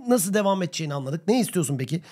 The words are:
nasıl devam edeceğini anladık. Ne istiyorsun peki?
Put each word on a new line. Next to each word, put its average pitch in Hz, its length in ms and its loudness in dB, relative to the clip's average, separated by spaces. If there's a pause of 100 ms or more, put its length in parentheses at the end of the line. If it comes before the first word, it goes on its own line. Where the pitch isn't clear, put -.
nasıl 202 260 2
devam 196 300 2
edeceğini 160 300 -4
anladık. 143 340 -4
Ne 240 120 4
istiyorsun 160 380 0
peki? 139 240 -4 (100)